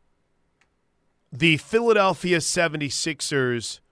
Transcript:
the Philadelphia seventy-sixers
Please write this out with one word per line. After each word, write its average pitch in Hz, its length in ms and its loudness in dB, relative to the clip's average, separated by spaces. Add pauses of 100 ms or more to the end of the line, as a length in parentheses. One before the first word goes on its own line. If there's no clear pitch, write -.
(1300)
the 151 280 2
Philadelphia 196 840 2
seventy-sixers 147 1500 -2